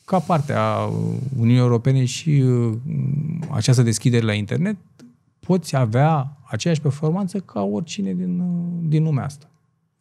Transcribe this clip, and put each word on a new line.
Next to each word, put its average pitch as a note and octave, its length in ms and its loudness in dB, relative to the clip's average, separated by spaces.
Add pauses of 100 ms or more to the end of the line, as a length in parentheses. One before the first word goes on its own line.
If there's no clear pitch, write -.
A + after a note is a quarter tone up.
ca F#3+ 140 0
parte D3+ 340 0
a, A2 320 0
uh, G#2+ 100 -4 (420)
Uniunii A#2+ 240 4
Europene B2 440 2
și, B2+ 260 -4
uh, B2 460 2 (760)
această A#2+ 320 4
deschidere A#2 420 2
la A2 80 2
internet, B2 440 -2 (640)
poți F3 360 -2
avea C3+ 600 2 (120)
aceeași D#3 320 -2
performanță E3+ 600 -2
ca - 220 -8
oricine G3 520 -4
din, F3+ 260 -2
uh, F3 480 -4
din D#3 140 2
lumea D#3 220 0
asta. - 260 -12 (500)